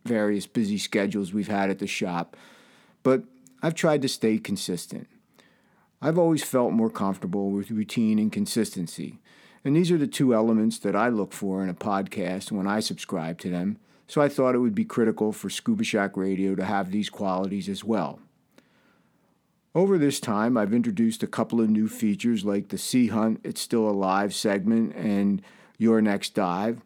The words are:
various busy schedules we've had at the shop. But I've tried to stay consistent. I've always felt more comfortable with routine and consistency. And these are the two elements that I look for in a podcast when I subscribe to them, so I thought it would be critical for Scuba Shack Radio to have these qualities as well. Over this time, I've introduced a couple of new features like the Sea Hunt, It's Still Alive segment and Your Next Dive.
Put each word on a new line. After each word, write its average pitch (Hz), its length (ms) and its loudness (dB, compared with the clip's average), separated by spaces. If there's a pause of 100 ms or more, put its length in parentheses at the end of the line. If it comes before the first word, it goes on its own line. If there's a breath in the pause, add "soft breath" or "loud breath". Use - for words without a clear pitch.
various 104 420 0
busy 104 320 -2
schedules 98 560 -2
we've 104 140 -2
had 101 220 0
at 95 100 -2
the 101 80 -4
shop. 87 480 -4 (680 loud breath)
But 131 200 4 (400)
I've 165 100 0
tried 151 280 2
to 131 80 0
stay 110 280 0
consistent. - 680 -6 (960 soft breath)
I've 160 180 2
always 165 240 4
felt 123 300 2
more 113 160 2
comfortable 98 640 -2
with 101 200 -4
routine 110 480 0
and 107 140 2
consistency. 98 840 -4 (440 soft breath)
And 143 140 2
these 175 160 4
are 175 40 4
the 143 100 2
two 127 280 2
elements 110 440 4
that 98 140 -2
I 104 140 4
look 107 240 0
for 95 320 -4
in 95 60 -2
a 90 40 -6
podcast 98 800 -4
when 98 160 -2
I 104 140 0
subscribe 85 580 -6
to 98 100 -6
them, 90 280 -4 (300 soft breath)
so - 140 0
I 143 60 4
thought 131 280 2
it 123 40 2
would 120 160 0
be 110 80 0
critical 110 480 0
for 101 180 -8
Scuba 110 360 -2
Shack 101 320 -2
Radio 95 360 0
to 92 120 -2
have 98 260 -2
these 101 180 -2
qualities 95 600 -4
as 95 120 -6
well. 95 380 -4 (1600 soft breath)
Over 190 240 4
this 143 200 2
time, 113 380 2
I've 104 160 2
introduced 113 480 2
a 113 60 -4
couple 117 340 0
of 113 80 4
new 107 180 4
features 107 560 0
like 101 260 -2
the 95 80 -6
Sea 123 300 2
Hunt, 110 360 0
It's - 180 -8
Still 110 260 0
Alive 98 460 0
segment 110 600 0
and 101 480 0 (340 loud breath)
Your 113 240 4
Next 101 320 0
Dive. 101 520 -2